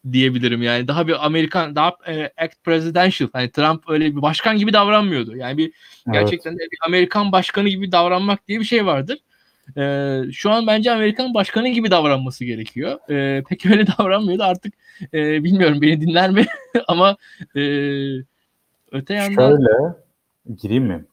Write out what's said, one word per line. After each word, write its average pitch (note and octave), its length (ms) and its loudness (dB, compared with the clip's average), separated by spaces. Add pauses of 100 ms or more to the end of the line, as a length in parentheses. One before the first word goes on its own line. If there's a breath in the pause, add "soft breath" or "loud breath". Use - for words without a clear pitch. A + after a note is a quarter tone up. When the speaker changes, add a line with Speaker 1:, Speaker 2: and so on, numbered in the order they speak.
(120)
Speaker 1:
diyebilirim B2+ 500 2
yani. A#2+ 260 0
Daha D#3+ 200 0
bir D3+ 180 0
Amerikan, D#3 500 -2
daha, E3 160 2 (160)
e, D#3 280 -6
act - 280 -8
presidential. E3 680 0
Hani B2 180 -4
Trump D#3 380 0
öyle D3+ 280 0
bir C#3+ 60 -2
başkan F3+ 360 0
gibi G#3 140 0
davranmıyordu. G3+ 640 2
Yani B2+ 220 -6
bir D#3+ 140 0 (340 soft breath)
Speaker 2:
Evet. A#2+ 140 -2
Speaker 1:
gerçekten E3+ 340 -2
de F3 40 -12 (140)
bir - 140 -16
Amerikan F3+ 460 0
başkanı G3+ 360 0
gibi F#3+ 240 -4
davranmak F#3 560 0
diye A3 120 -4
bir G#3+ 40 -4
şey A3 220 0
vardır. E3 320 -2 (580)
E, C#3 460 -2 (100)
şu - 180 -2
an A3+ 160 2
bence A3 260 2
Amerikan A3+ 420 -2
başkanı A3 340 0
gibi A3+ 220 -2
davranması C#3 540 0
gerekiyor. A#2+ 540 -8 (120)
E, C#3 380 -2
pek - 180 -6
öyle G#3 200 4
<laughs> - 120 -2
davranmıyordu. G3 440 0
Artık, F#3 320 -2 (400 loud breath)
e, D3+ 300 0
bilmiyorum E3+ 380 4
beni D3+ 180 4
dinler F3 300 2
mi? G3+ 160 4 (200)
<laughs> - 220 -2
Ama, F#3 280 4 (400 loud breath)
e, C#3+ 40 -2 (1300)
öte C#3 220 -6
yandan G3 360 4
Speaker 2:
Şöyle, C#3 440 4 (680)
gireyim A#2 220 0
mi? E2 280 -4